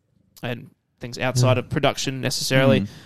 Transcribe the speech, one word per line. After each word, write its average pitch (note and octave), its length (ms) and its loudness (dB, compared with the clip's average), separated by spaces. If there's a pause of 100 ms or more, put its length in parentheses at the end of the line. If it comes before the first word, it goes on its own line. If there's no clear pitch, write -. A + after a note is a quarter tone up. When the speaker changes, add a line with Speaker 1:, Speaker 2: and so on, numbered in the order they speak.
(420)
Speaker 1:
and A#2+ 260 -10 (320)
things A#2+ 180 -12
outside B2 380 2
Speaker 2:
Yeah. B2+ 40 -2
Speaker 1:
of - 100 -10
production C3 500 -2
necessarily. C3 640 2 (240)